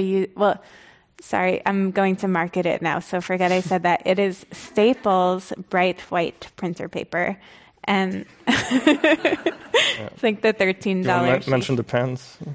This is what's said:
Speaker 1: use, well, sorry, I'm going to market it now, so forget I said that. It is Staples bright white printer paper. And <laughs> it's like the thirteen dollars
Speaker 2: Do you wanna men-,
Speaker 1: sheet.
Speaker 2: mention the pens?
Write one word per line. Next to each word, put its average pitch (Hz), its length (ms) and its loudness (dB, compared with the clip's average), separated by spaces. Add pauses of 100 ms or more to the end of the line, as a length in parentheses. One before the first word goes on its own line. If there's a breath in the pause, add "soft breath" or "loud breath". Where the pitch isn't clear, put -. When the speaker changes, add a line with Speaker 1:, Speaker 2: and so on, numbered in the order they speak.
Speaker 1:
use, 190 320 0
well, 196 260 2 (600 loud breath)
sorry, 185 440 0
I'm 196 260 0
going 190 260 2
to 196 100 -4
market 175 400 0
it 165 140 0
now, 160 180 -2
so 180 220 -6
forget 180 300 0
I 185 100 2
said 180 220 -2
that. 175 220 2
It 185 140 2
is 196 320 -2
Staples 190 1000 2 (180)
bright 180 320 0 (100)
white - 460 -4
printer 170 320 -8
paper. 180 480 -4 (480 loud breath)
And 190 500 -2
<laughs> - 120 -10
it's - 1800 0
like 220 180 0
the 220 120 2
thirteen 190 480 0
dollars - 20 -2
Speaker 2:
Do - 20 -4
you 185 40 2
wanna 175 220 2
men-, 131 100 2
Speaker 1:
sheet. - 80 -6
Speaker 2:
mention 131 280 0
the 117 60 -2
pens? 127 540 -4 (180)